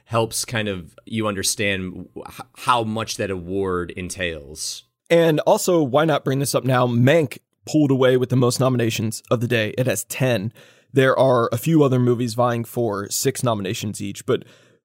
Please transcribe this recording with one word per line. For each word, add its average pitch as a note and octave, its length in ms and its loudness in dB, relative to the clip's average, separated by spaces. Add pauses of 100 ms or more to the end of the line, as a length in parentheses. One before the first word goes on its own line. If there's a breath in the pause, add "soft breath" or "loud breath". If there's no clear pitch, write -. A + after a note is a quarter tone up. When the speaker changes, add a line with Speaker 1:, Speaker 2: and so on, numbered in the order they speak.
Speaker 1:
helps A2+ 400 -2
kind G#2+ 220 -4
of F2+ 360 -10
you A2 220 -4
understand F#2+ 640 -4
w-, F#2 160 -14 (180)
h-, - 140 -18 (200)
how B2 220 2
much A2 360 -6
that G#2 120 -4
award F2+ 600 -4
entails. E2 920 -8 (260)
Speaker 2:
And E3 300 4
also, F3+ 420 2
why C#3+ 240 2
not D3 180 0
bring C3+ 140 0
this C#3 160 -2
up B2 100 0
now? B2 220 2
Mank B2+ 500 4 (300)
pulled D3+ 240 2
away C3 260 4
with B2 140 -2
the B2 60 2
most B2 220 2
nominations A2+ 720 -2
of A#2+ 120 0
the A#2+ 60 -2
day. A2+ 280 -2
It B2+ 100 0
has G2+ 180 -2
ten. A2+ 460 -2 (440 soft breath)
There C3 240 4
are B2 340 4
a B2 60 -2
few D#3 240 4
other C3 160 4
movies B2 340 0
vying A#2+ 320 0
for G2+ 460 -4
six - 320 -4
nominations G#2+ 580 -4
each, G2+ 240 -10
but - 220 -2 (380 soft breath)